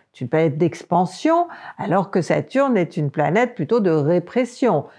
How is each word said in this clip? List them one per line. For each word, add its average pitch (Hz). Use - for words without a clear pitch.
est -
une 123
planète 156
d'expansion, 185
alors -
que 190
Saturne 226
est 180
une 151
planète 190
plutôt 190
de 190
répression, 180